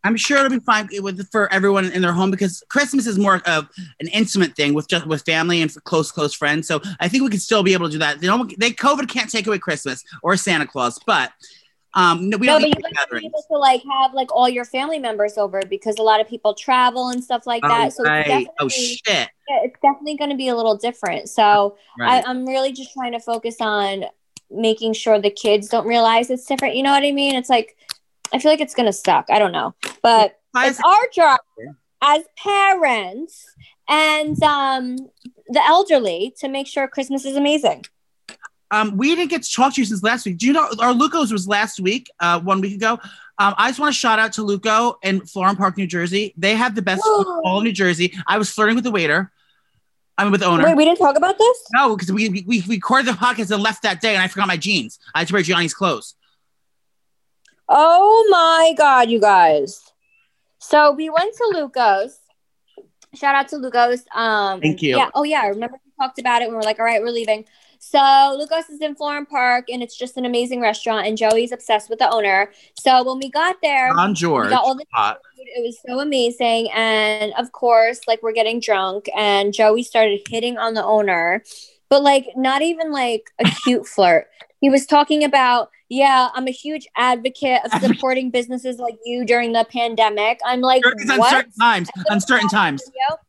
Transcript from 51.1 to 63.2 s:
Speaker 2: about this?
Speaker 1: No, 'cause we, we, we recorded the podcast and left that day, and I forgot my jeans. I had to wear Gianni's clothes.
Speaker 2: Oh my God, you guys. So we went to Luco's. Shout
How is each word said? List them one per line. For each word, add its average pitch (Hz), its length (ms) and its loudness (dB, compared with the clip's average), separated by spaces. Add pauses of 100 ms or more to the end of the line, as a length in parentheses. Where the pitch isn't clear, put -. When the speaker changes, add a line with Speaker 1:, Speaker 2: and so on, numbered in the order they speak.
Speaker 2:
about 359 220 0
this? 480 200 4 (180)
Speaker 1:
No, 254 200 2
'cause 185 160 -6
we, 214 180 -2
we, 190 180 -4
we 220 200 0
recorded 233 400 0
the 254 80 -2
podcast 226 360 -2
and 202 100 -2
left 214 220 -2
that 185 180 -2
day, 220 140 0
and 185 80 2
I 185 40 -2
forgot 190 200 -4
my 175 100 -2
jeans. 156 400 -4 (160)
I 156 60 -2
had 165 80 -2
to 175 80 -6
wear 190 80 2
Gianni's 170 320 -2
clothes. 151 400 -4 (1500)
Speaker 2:
Oh 381 600 6
my 330 480 4
God, 262 320 4
you 233 100 0
guys. 170 640 4 (760)
So 302 320 4
we 311 180 -4
went 349 260 -2
to 466 180 -2
Luco's. 240 640 0 (960)
Shout 277 200 0